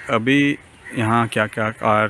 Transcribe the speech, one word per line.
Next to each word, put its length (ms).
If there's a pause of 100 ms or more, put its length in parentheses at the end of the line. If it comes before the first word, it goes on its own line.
(100)
अभी 480 (400)
यहाँ 300
क्या 180
क्या 240
car, 400